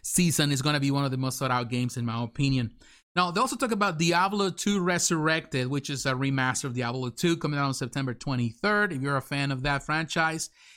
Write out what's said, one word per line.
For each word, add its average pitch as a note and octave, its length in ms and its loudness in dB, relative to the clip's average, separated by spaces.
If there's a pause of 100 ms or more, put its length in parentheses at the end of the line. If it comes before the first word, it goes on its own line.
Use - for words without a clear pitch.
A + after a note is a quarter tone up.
season D#3+ 480 2
is C3 100 0
gonna D3 180 2
be C#3 120 2
one C#3 120 2
of C#3 60 0
the C3 80 -2
most C3 220 -2
sought C3+ 100 -2
out B2 220 0
games B2 260 -2
in A#2+ 80 -2
my A#2 180 -2
opinion. B2+ 520 0 (400)
Now, F3 160 2
they F3 80 0
also B3+ 160 0
talk A#3 160 0
about G3+ 260 0
Diablo F#3 520 2
two G3+ 320 0
Resurrected, D#3+ 840 0
which C#3 220 -2
is C3+ 160 -4
a C#3 60 2
remaster C3 540 0
of B2+ 80 -4
Diablo B2 360 -4
two E3 280 2
coming D3 200 -2
out C#3+ 100 2
on C3+ 60 0
September C3 400 -4
twenty-third, C#3 800 0
if C#3 100 -6
you're C#3+ 140 0
a C3 60 0
fan C#3 320 -2
of B2+ 100 -4
that C#3+ 200 0
franchise. D#3+ 680 -2 (280)